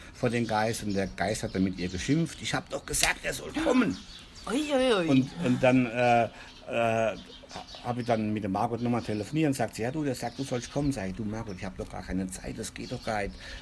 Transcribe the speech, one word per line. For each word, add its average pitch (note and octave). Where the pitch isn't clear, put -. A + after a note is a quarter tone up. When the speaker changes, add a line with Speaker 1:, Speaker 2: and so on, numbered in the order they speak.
Speaker 1:
vor B2
den A#2
Geist A2
und G#2
der F#2+
Geist F#2+
hat A2
dann F#2+
mit F#2
ihr F2+
geschimpft, C3+
"Ich -
hab -
doch -
gesagt, -
er -
soll -
kommen." B3
Speaker 2:
Ui, A3
ui, C4+
ui. E3
Speaker 1:
Und, C3+
und B2+
dann, B2+
äh, A#2+
äh, A2+
hab B2
ich A#2+
dann A2
mit G#2+
der G#2
Margot A2+
nochmal A#2+
telefoniert A2
und C#3
sagt A2+
sie, G#2+
"Ja, A#2+
du, D#3
der C#3
sagt, A#2+
du C#3
sollst B2
kommen." C#3+
Sag G2
ich, F#2
"Du, A2
Margot, G#2+
ich G2
hab F#2+
doch -
gar F#2+
keine F#2
Zeit, B2
das G#2+
geht A2+
doch B2
gar G#2+
nicht. G2+